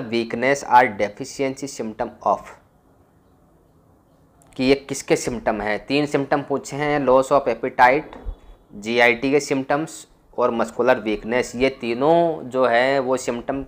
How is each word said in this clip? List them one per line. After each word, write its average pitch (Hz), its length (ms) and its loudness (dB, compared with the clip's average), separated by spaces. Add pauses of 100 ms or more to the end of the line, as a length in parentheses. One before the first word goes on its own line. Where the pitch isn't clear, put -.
weakness 117 640 -2
are 127 240 8
deficiency 135 720 -6
symptom 113 400 -8 (160)
of, 101 160 2 (2250)
कि 131 60 -2
ये 131 120 4 (140)
किसके - 280 0
सिम्टम 113 440 -4
हैं। 104 240 -2
तीन 143 220 0
सिम्टम 143 420 -2
पूछे 139 260 -6
हैं, 147 260 -2
loss 131 300 4
of 139 180 2
appetite, 127 680 2 (560)
जीआईटी 120 580 2
के 143 100 4
सिम्टम्स 143 640 -4 (320)
और 120 140 2
मस्कुलर 120 480 2
वीकनेस। 110 560 -2
ये 131 160 2
तीनों 151 760 0
जो 127 160 2
है 127 340 2
वो 127 180 0
सिम्टम 123 500 -6